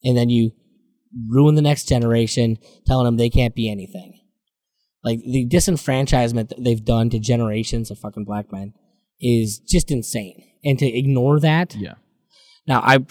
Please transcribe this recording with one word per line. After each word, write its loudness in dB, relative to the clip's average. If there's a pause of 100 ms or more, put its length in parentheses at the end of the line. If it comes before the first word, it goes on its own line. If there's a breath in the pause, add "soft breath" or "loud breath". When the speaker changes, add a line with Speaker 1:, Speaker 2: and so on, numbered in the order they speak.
Speaker 1:
And 2
then 2
you 2 (800)
ruin 4
the 4
next 0
generation, 0 (280 soft breath)
telling 2
them 0
they 2
can't 0
be -4
anything. -14 (920)
Like, -2
the -2
disenfranchisement 0
that -12
they've 0
done 2
to -2
generations -2
of -16
fucking -10
black -8
men -12 (460)
is -2
just -2
insane. -8 (200)
And 0
to 0
ignore 2
that. 0
Speaker 2:
Yeah. -10 (720 soft breath)
Speaker 1:
Now, 0
I, 4 (120)